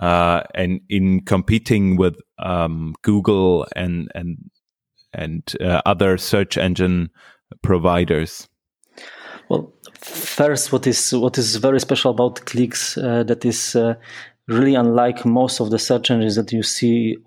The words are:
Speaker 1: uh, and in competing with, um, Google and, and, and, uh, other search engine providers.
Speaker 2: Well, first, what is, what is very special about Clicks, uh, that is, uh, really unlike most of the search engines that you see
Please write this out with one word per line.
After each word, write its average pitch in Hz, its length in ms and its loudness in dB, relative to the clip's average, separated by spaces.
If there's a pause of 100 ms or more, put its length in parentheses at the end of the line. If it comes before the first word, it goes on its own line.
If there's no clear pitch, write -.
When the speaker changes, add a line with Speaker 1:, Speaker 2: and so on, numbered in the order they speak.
Speaker 1:
uh, 87 420 2 (120)
and 92 340 -2
in 95 320 2
competing 101 760 2
with, 90 240 0 (180)
um, 80 640 -4
Google 95 720 2
and, 87 400 -4
and, 85 360 -10 (600)
and, 80 480 -8
uh, 87 240 0
other 95 340 4
search - 380 0
engine 90 540 0 (520)
providers. 85 880 0 (1000)
Speaker 2:
Well, - 240 -4 (220)
first, - 800 -2
what 127 140 0
is, - 280 0
what 123 240 0
is 113 180 -2
very 131 240 2
special 127 300 0
about 120 340 -2
Clicks, - 540 -4
uh, 120 260 0
that 117 220 -2
is, - 280 -2
uh, 117 200 2 (520)
really 131 280 2
unlike 120 520 2
most 127 340 2
of 107 100 -2
the 110 80 2
search 123 320 0
engines 110 260 2
that 107 160 -2
you 113 100 -2
see 117 540 0 (100)